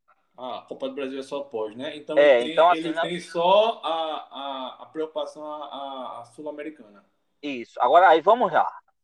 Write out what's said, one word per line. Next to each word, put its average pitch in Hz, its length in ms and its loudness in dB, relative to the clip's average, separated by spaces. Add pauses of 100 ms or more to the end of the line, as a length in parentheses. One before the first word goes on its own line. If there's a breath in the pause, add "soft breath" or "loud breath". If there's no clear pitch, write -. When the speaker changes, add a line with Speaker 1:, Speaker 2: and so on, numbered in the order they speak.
(360)
Speaker 1:
Ah, 120 220 -12
a - 40 -14
Copa 131 260 -10
do 131 60 -10
Brasil 135 240 -8
é 131 40 -10
só 139 180 -10
pós, 110 360 -8
né? 147 200 -10
Então 151 220 -6
Speaker 2:
É, 143 180 8
Speaker 1:
ele 120 80 4
tem, 151 80 -6
Speaker 2:
então, 165 180 6
assim, 165 100 2
Speaker 1:
ele 160 120 -6
Speaker 2:
não 165 100 -4
Speaker 1:
tem 175 180 -6
só 196 600 2
a, 147 80 -6
a, 143 920 -8
a 127 40 -18
preocupação 151 580 -8
a, 151 220 -12
a, 131 540 -12
a 117 60 -20
Sul-Americana. 147 800 -16 (380)
Speaker 2:
Isso. 131 380 -10
Agora, 165 280 6
aí 160 120 6
vamos 196 320 2
lá. 117 180 2 (340)